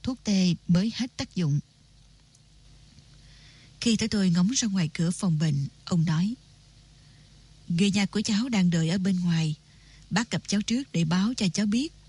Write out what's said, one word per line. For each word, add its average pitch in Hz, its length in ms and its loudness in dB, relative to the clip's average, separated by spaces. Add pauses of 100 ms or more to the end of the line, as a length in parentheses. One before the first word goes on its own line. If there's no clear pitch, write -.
thuốc - 220 -6
tê 185 300 2 (140)
mới 185 260 2
hết 254 220 -6
tác - 180 -8
dụng." 147 260 0 (2250)
Khi 233 160 2
thấy 220 120 -2
tôi 196 220 2
ngóng 180 200 4
ra 262 180 -2
ngoài 190 260 0
cửa 170 160 0
phòng 175 280 -2
bệnh, 147 300 0 (160)
ông 165 200 0
nói: 175 300 0 (1300)
"Người 180 220 2
nhà 196 160 2
của 208 140 -2
cháu 220 280 0
đang 190 220 2
đợi 165 180 2
ở 185 100 0
bên 190 220 0
ngoài. 165 340 0 (560)
Bác 226 200 -2
gặp 170 160 -4
cháu 208 160 0
trước 254 300 -4
để 170 120 2
báo 185 320 0
cho 202 120 0
cháu 196 180 -2
biết 247 260 0 (160)